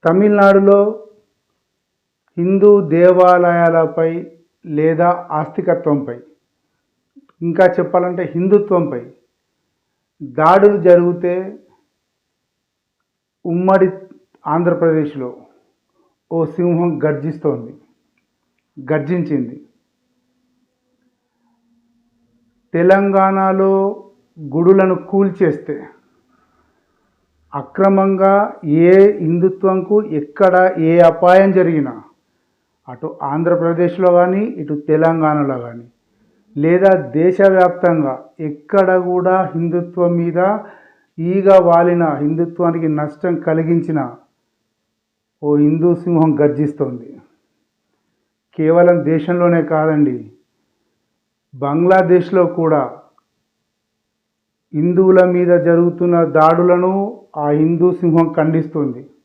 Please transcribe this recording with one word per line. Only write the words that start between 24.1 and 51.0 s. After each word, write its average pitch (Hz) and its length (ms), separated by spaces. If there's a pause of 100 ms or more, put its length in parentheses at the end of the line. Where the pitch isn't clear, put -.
గుడులను 180 540
కూల్చేస్తే, 185 920 (1600)
అక్రమంగా 196 1000 (100)
ఏ 185 540
హిందుత్వంకు 185 840
ఎక్కడ 185 760
ఏ 165 200
అపాయం 180 540
జరిగినా, 160 500 (840)
అటు 127 340
ఆంధ్రప్రదేశ్లో 170 880
కానీ, 185 320
ఇటు 156 300
తెలంగాణలో 151 840
కానీ, 120 280 (720)
లేదా 175 360
దేశవ్యాప్తంగా 175 1300 (160)
ఎక్కడ 185 560
కూడా 180 460 (120)
హిందుత్వం 175 600
మీద 175 420 (600)
ఈగ 185 440
వాలిన, 175 420
హిందుత్వానికి 165 840
నష్టం 151 480
కలిగించిన 156 800 (1300)
ఓ 147 140
హిందూ 156 380
సింహం 160 460
గర్జిస్తోంది. 147 800 (1400)
కేవలం 170 460
దేశంలోనే 170 580
కాదండి, 151 720 (1200)